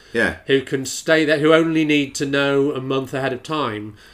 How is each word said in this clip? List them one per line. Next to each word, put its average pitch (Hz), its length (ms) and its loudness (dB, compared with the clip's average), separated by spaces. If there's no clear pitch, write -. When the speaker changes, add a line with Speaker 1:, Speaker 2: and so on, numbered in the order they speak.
Speaker 1:
Yeah. 101 260 0
Speaker 2:
who 135 140 4
can 135 220 -4
stay 160 400 0
there, 147 140 2
who 156 160 4
only 160 300 2
need 147 320 0
to 147 100 -4
know 139 460 2
a 127 80 -6
month 135 340 -4
ahead 131 180 -2
of 123 120 -10
time, 107 500 -6